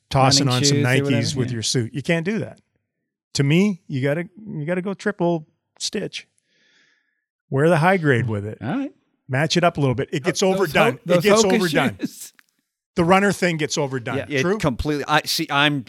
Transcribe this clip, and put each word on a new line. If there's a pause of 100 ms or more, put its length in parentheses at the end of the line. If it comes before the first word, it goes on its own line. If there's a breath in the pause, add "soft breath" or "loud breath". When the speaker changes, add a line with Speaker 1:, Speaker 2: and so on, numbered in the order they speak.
Speaker 1:
tossing
Speaker 2:
Running
Speaker 1:
on
some
Speaker 2:
shoes
or
Speaker 1:
Nikes
Speaker 2:
whatever,
Speaker 1:
with
Speaker 2:
yeah.
Speaker 1:
your
suit.
You
can't
do
that. (760)
To
me,
you
gotta, (180)
you
gotta
go
triple (320)
stitch. (1200)
Wear
the
high
grade
with
it.
Speaker 2:
All
right. (340)
Speaker 1:
Match
it
up
a
little
bit.
It
gets
Speaker 2:
Those
Speaker 1:
overdone.
Speaker 2:
Ho-,
those
Speaker 1:
It
gets
Speaker 2:
Hoka
Speaker 1:
overdone.
Speaker 2:
shoes. (600)
Speaker 1:
The
runner
thing
gets
overdone.
Speaker 3:
Yeah,
it
Speaker 1:
True?
Speaker 3:
completely.
I
see.
I'm,